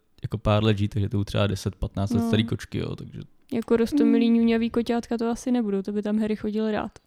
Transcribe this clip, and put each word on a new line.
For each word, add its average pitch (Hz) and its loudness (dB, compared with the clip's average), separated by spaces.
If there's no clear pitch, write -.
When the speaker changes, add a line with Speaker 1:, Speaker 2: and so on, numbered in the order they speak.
Speaker 1:
jako - -6
pár 107 2
let 110 4
žít, 104 0
takže 98 -2
to 104 0
jsou 101 2
třeba 104 0
deset, 101 -4
patnáct - -4
let 110 2
Speaker 2:
No. - 0
Speaker 1:
starý 110 2
kočky, - -6
jo, - -4
takže - -14
Speaker 2:
Jako 233 0
roztomilý 233 4
Speaker 3:
Hmm. 226 4
Speaker 2:
ňuňavý 233 2
koťátka 233 -2
to 226 -2
asi 240 -4
nebudou, 208 0
to 208 -6
by 208 -2
tam 208 0
Harry 214 0
chodil 214 -2
rád. 208 -4